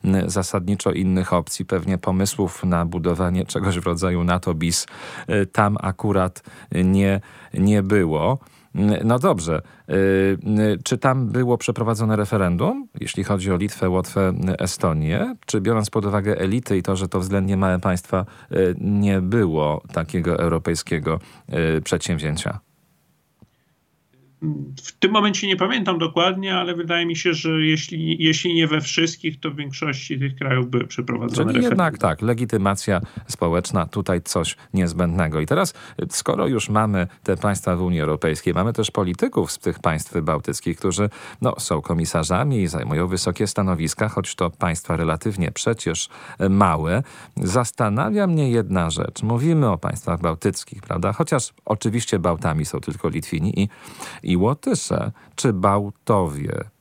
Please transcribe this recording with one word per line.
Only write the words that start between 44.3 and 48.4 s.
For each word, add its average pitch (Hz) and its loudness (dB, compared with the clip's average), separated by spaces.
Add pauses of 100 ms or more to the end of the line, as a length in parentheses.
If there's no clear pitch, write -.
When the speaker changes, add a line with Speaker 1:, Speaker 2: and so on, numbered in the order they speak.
Speaker 1:
to 87 0
państwa 82 -2
relatywnie 82 -2
przecież - -2 (420)
małe. 92 4 (340)
Zastanawia 127 0
mnie 156 2